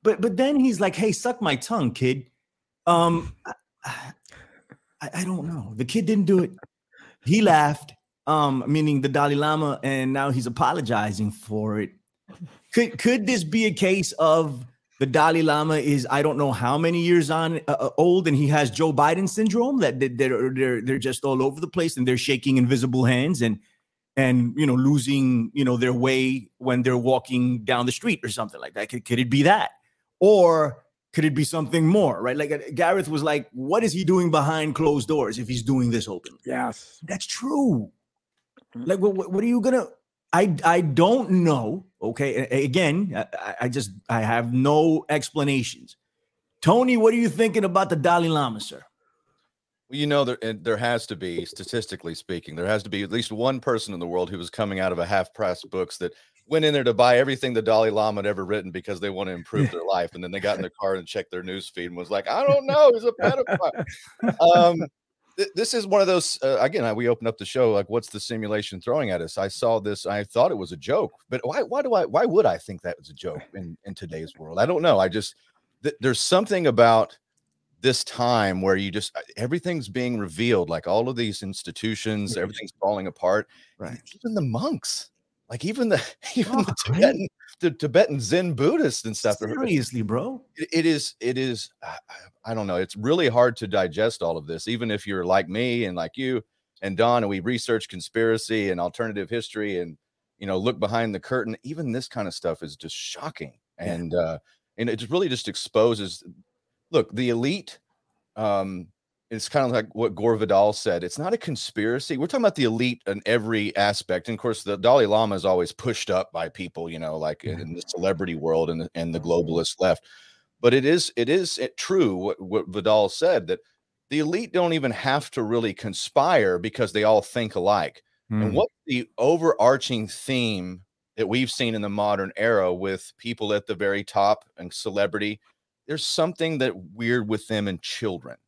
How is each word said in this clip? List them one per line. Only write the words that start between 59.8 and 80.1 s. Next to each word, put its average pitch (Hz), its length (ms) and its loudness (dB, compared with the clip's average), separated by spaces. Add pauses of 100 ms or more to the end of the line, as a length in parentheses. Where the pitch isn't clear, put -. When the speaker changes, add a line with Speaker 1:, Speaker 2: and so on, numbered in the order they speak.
Speaker 1:
<laughs> 95 80 -2
Speaker 3:
life. 87 220 -2
And 90 100 -12
then 90 80 -10
they 98 80 -8
got 101 160 0
in 92 60 -8
their 92 180 -6
car 98 160 -2
and 87 120 -10
checked - 240 -8
their 90 120 -8
news 92 260 -10
feed 87 180 -10
and 87 100 -12
was 90 140 -10
like, 101 160 -4
"I 190 180 -2
don't 277 200 4
know, 285 280 8
he's 226 100 0
a 240 80 2
pedophile." 196 720 0 (360)
Speaker 1:
<laughs> 170 340 6
Speaker 3:
Um, 175 220 6 (600)
th-, 196 180 -2
this 226 180 -2
is 220 140 -2
one 202 140 4
of 190 60 4
those, 180 360 0
uh, 135 160 2
again, 131 240 2
I, 113 100 0
we 120 140 0
opened 113 200 0
up 113 100 -4
the 101 80 -10
show, 120 260 2
like, 101 180 0
"What's 113 200 -4
the 104 100 -12
simulation 107 640 -6
throwing 123 300 -2
at 87 100 -2
us?" 80 160 -10
I 98 100 -2
saw 113 320 0
this, 101 260 -6
I 104 180 -4
thought 127 280 2
it 123 60 -4
was 87 140 -8
a 87 60 -12
joke, 143 360 -2 (160)
but 127 140 -6
why, 202 200 -2
why 277 180 -4
do 262 120 -2
I, 185 120 2
why 156 200 0
would 170 200 4
I 90 120 2
think 92 240 -12
that 87 160 -8
was 76 120 -20
a 78 40 -20
joke 82 280 -10 (120)
in, 87 320 -12
in 101 80 -12
today's 80 420 -12
world? 82 240 -8
I 113 60 6
don't 160 160 0
know. 147 180 4
I 95 100 4
just, 98 260 -6 (480)
th-, 147 160 -4
there's 127 200 0
something 185 480 2
about 117 500 6 (640)
this 127 220 2
time 110 580 0
where 95 140 4
you 98 160 -4
just, 98 260 -8
uh, 78 40 -8 (160)
everything's 151 520 -4
being 123 300 -4